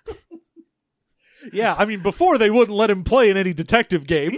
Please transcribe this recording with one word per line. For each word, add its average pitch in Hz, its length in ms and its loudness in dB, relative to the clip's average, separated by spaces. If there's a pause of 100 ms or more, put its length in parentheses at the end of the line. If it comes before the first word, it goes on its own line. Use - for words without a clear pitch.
(1500)
Yeah, 202 240 -2
I 202 80 0
mean, 214 140 -8
before 285 360 2
they 214 140 2
wouldn't 220 260 2
let 220 140 2
him 190 120 -2
play 220 280 4
in 190 80 0
any 185 160 -2
detective 165 520 -2
games. 165 320 -2